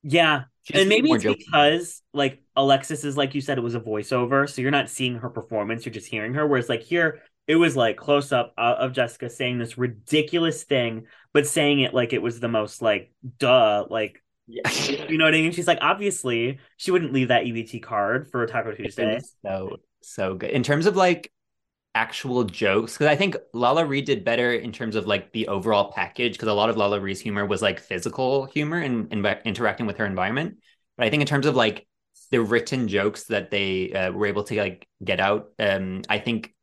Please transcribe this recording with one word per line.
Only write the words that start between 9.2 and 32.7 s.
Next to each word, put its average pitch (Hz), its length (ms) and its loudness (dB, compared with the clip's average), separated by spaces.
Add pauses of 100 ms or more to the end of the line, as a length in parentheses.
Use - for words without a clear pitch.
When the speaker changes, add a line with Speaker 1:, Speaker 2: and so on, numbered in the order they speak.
Speaker 1:
saying 123 300 -4
this 117 180 -8
ridiculous 151 840 0
thing, 117 420 0 (280)
but 147 120 6
saying 143 360 2
it - 120 0
like 127 200 0
it 110 100 0
was 117 160 -4
the 120 80 -4
most, 107 340 -2
like, 104 320 0 (240)
duh, 113 540 4
like, 107 320 -6 (240)
Speaker 2:
Yeah. 117 180 -12
<laughs> - 440 -4
Speaker 1:
you 160 100 0
know 160 60 4
what 156 100 6
I 160 60 4
mean? 165 100 2
She's 170 160 -2
like, 170 140 4
obviously, 139 760 -2 (200)
she - 120 -6
wouldn't 165 240 0
leave 131 160 2
that 120 160 4
E 120 60 -4
B 113 120 -6
T 113 160 -12
card 113 520 -2
for 120 160 -2
Taco 113 240 -4
Speaker 2:
It 104 60 -12
Speaker 1:
Tuesday. 107 380 -4
Speaker 2:
was - 200 -12 (100)
so, 95 320 -6 (240)
so 98 340 -6
good. 95 140 -8
In 120 140 0
terms 151 240 2
of, 190 80 2
like, 180 360 2 (640)
actual 123 520 -2
jokes, 104 520 0
'cause 147 100 2
I 151 100 4
think 190 180 0 (180)
Lala 131 320 2
Ree 139 160 -2
did 131 220 -2
better 120 300 0
in 113 180 -4
terms 110 240 -8
of, 101 120 -2
like, 101 260 -2
the 110 160 -4
overall 101 420 2
package, 98 460 -4
'cause 110 100 -4
a 107 60 2
lot 104 160 2
of 107 80 -2
Lala 101 240 2
Ree's 98 180 -6
humor 101 260 -4
was, 98 160 -2
like, 98 180 0
physical 131 680 -2
humor 151 320 -4
and, 123 340 -4
and 107 100 -2
by 101 220 0
interacting 110 420 -2
with 98 120 -6
her 110 80 -2
environment. 98 520 -4 (400)
But 120 100 2
I - 20 2
think 151 120 2
in 143 60 2
terms 139 180 0
of, 127 100 2
like, 110 320 2 (440)
the 123 100 4
written 117 460 0